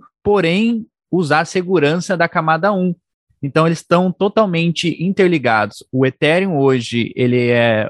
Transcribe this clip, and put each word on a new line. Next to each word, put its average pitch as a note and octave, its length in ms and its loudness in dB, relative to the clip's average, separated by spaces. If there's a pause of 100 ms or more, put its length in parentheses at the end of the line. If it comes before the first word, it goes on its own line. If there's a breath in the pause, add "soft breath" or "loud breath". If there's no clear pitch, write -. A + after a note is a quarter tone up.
(220 soft breath)
porém G#3 640 0 (240)
usar D#3+ 320 0
a E3+ 40 -6
segurança F3 720 -2
da E3+ 100 0
camada D#3+ 460 0
um. F3+ 200 -2 (480)
Então, D#3 240 0
eles E3 180 -2
tão F3+ 280 2
totalmente F3 880 -2
interligados. D3 880 0
O C3 160 0
Ethereum D#3+ 520 0
hoje, B2+ 580 0
ele B2 340 0
é A#2 400 2